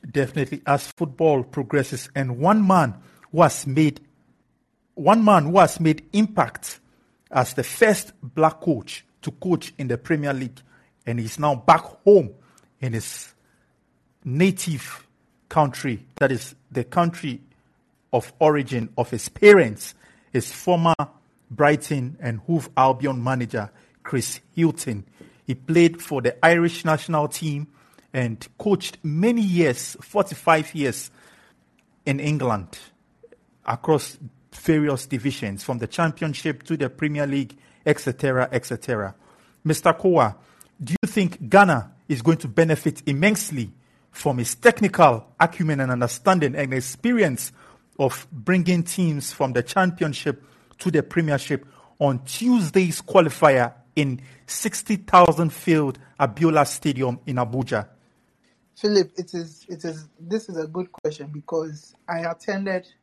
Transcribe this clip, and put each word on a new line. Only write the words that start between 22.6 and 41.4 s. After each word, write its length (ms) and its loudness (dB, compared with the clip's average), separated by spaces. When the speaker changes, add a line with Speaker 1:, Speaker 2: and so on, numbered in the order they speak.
Speaker 1:
Albion 460 2
manager 480 -4
Chris 380 -6
Hughton. 480 -2
He 100 -6
played 460 2
for 200 -6
the 220 -2
Irish 420 2
national 440 -2
team 380 -8
and 320 -6
coached 420 -2
many 400 0
years, 600 0
forty-five 760 -2
years, 360 -6
in 140 -2
England, 580 -4
across 520 -2
various 540 0
divisions, 560 -6
from 140 -6
the 100 -6
Championship 760 -4
to 140 -6
the 120 -2
Premier 360 -4
League, 320 -6
et 140 2
cetera, 520 -2
et 140 -4
cetera. 500 -6
Mister 300 0
Kowa, 420 2
do 180 -6
you 60 -2
think 420 -2